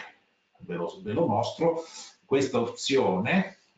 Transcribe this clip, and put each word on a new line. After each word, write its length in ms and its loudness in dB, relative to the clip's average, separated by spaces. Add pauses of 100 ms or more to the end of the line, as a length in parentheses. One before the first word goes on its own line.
(600)
ve 160 -8
lo, 280 -6
ve 100 -6
lo 120 2
mostro, 580 0 (420)
questa 340 2
opzione, 1000 2 (200)